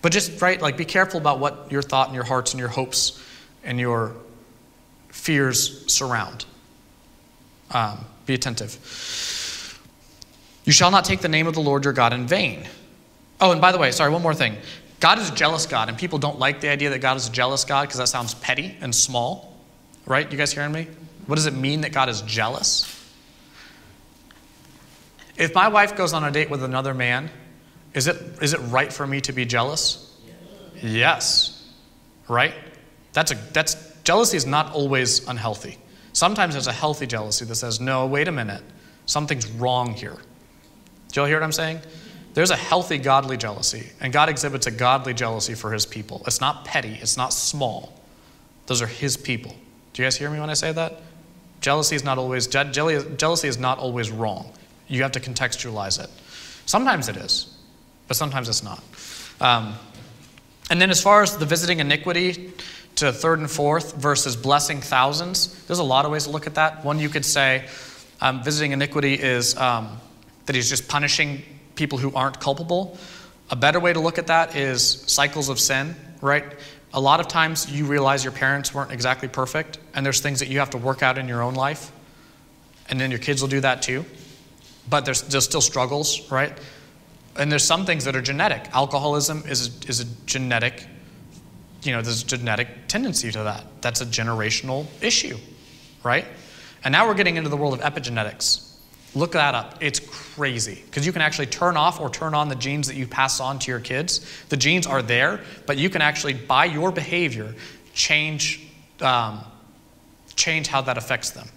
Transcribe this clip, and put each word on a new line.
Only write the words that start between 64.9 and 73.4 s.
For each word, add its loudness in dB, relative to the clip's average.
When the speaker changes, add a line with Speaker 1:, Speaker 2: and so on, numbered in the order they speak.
Speaker 1:
there's 0
a 2
lot 4
of 0
ways 0
to -6
look -4
at -8
that. 2
One, 0
you 0
could -2
say, 2
um, 2
visiting 0
iniquity 2
is, 2
um, 0
that 0
he's 2
just -2
punishing 0
people -2
who 0
aren't 0
culpable. -2